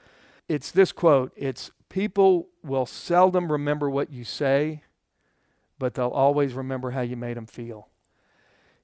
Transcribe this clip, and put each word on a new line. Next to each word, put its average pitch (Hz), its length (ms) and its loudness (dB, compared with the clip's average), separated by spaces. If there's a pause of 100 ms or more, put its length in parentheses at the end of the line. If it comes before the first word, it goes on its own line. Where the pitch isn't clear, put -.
(480)
It's 147 220 -4
this 185 220 4
quote. 139 440 2
It's, 135 340 -8 (200)
"People 190 580 2 (160)
will 135 220 -2
seldom 175 680 2
remember 147 380 0
what 139 200 -2
you 123 140 -12
say, 147 580 -2 (960)
but 127 140 -2
they'll 123 160 -2
always 139 460 2
remember 131 380 -6
how 131 100 -4
you 123 160 -6
made 120 180 -6
'em 113 80 -10
feel." 110 460 -14 (920)